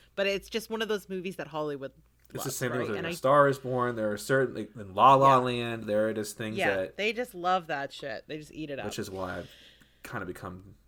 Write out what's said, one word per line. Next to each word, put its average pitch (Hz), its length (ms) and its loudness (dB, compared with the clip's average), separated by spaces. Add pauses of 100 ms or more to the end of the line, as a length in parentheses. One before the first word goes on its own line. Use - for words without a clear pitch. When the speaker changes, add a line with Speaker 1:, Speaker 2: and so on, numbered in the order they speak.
(140)
Speaker 1:
but 196 120 0
it's 196 220 -4
just 220 220 -6
one 220 120 -6
of 214 60 -4
those 208 200 -4
movies 185 280 -8
that 156 120 -10
Hollywood 147 440 -6 (420)
Speaker 2:
It's 139 80 -8
the 139 60 -4
Speaker 1:
loves, - 80 -6
Speaker 2:
same 123 140 -2
thing 123 100 -2
Speaker 1:
right? 117 80 -4
Speaker 2:
with, 104 80 -4
like, - 20 -6
Speaker 1:
And - 80 -6
Speaker 2:
A - 40 -6
Speaker 1:
I - 20 -6
Speaker 2:
Star 143 360 6
Is 135 100 0
Born. 123 360 -2
There 107 160 -2
are 104 60 -4
certain, 135 400 0
like, 107 180 -8
in 98 200 -14
La 123 200 10
La 135 220 8
Speaker 1:
Yeah. 127 80 4
Speaker 2:
Land, 117 400 -2
there 107 240 2
are 110 40 -2
just 107 240 -6
things 110 200 -6
Speaker 1:
Yeah, 180 200 2
Speaker 2:
that 95 200 -4
Speaker 1:
they 208 160 -2
just 240 220 -8
love 175 340 -2
that 139 240 -6
shit. 123 340 -10
They 156 120 -10
just 151 140 -16
eat 147 180 -10
it 135 100 -6
up. 104 60 -8
Speaker 2:
which 104 120 -6
is 101 120 -8
why 92 280 -6
I've - 120 -12 (520)
kinda 101 240 -10
become 95 480 -14 (140)